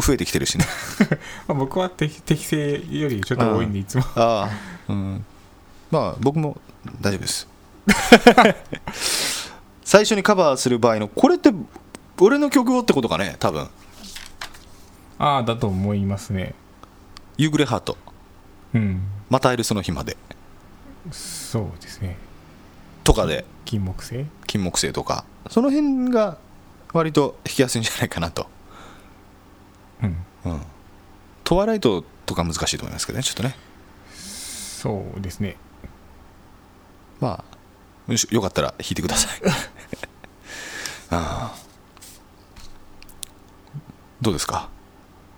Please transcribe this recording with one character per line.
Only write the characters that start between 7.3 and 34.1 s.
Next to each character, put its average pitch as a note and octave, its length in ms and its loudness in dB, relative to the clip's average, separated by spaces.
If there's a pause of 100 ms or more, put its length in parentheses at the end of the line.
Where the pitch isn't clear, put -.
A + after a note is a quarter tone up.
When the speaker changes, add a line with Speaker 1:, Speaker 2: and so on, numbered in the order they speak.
Speaker 1:
<laughs> G3 720 8 (1300)
最 G#3 200 8
初 A3 100 2
に G3 80 0
カ G#3+ 120 4
バ D#3+ 200 4
ー - 20 -2
す - 140 0
る A#2+ 80 4
場 A2+ 140 6
合 A2 40 2
の、 G#2+ 120 -2
こ - 200 6
れ F4 80 4
っ - 20 0
て、 C#4 140 6 (680)
俺 D4 180 8
の D4 120 2
曲 B3+ 260 4
を B3 60 0
っ - 20 -4
て - 80 6
こ C3+ 100 2
と A2 60 0
か E2+ 100 0
ね、 F#2 220 -4
多 G#2 100 2
分。 D2 180 -4 (1500)
Speaker 2:
あ C#3+ 200 2
あ、 B2 40 -2
だ A2+ 140 -2
と A#2 100 -2
思 G2 280 0
い G2+ 100 0
ま G2 140 -2
す - 120 -10
ね。 F#2 240 -4 (840)
Speaker 1:
夕 D3+ 140 2
暮 D3 140 4
れ A#2+ 40 -2
ハ A2 100 0
ー - 20 -10
ト。 - 180 -6 (760)
Speaker 2:
う B2 40 4
ん。 F#2+ 240 0 (260)
Speaker 1:
ま C3 120 4
た C3 100 4
会 B2 40 2
え - 40 -2
る A2 60 0
そ A2+ 100 0
の G2+ 80 -2
日 F#2 100 -4
ま D2 120 -4
で。 - 120 -10 (960)
Speaker 2:
そ - 500 -8
う F2 220 -8
で - 60 -18
す - 120 -14
ね。 F2+ 160 -6 (880)
Speaker 1:
と - 80 6
か G#2 140 4
で。 C#2+ 180 -2 (200)
Speaker 2:
金 G#2 200 -2
木 F#2 200 -6
犀？ C3 220 -8 (200)
Speaker 1:
金 G#2 160 -2
木 F2 160 -2
犀 - 140 0
と C3+ 100 -4
か。 - 220 -4 (260)
そ A3+ 120 2
の C#4 80 4
辺 C4+ 400 2
が G#3+ 260 2 (560)
割 D#3+ 200 2
と D3 320 2
弾 - 100 -8
き C#3 80 6
や B2 60 2
す - 80 -2
い A2+ 40 0
ん A2+ 40 -2
じ - 60 -2
ゃ - 80 -6
な B2 60 -2
い - 40 2
か - 120 -6
な E2 100 -2
と。 - 160 -8 (1600)
Speaker 2:
う A2 40 0
ん。 E2+ 100 -2 (280)
Speaker 1:
う F#2 60 -4
ん。 D2+ 100 -6 (840)
ト E3+ 140 2
ワ G3 80 4
イ - 20 -2
ラ A3+ 80 2
イ G#3 60 -2
ト F#2+ 240 2 (220)
と - 80 -4
か F2 100 0
難 E2 100 -2
し D#2+ 200 -2
い - 20 -6
と - 80 -8
思 - 60 -8
い - 20 -12
ま E2 60 -10
す - 80 -6
け - 60 -6
ど - 60 -6
ね、 B2+ 60 -2
ち - 60 -2
ょ - 20 -6
っ - 20 -8
と - 80 -4
ね。 B2+ 140 -2 (580)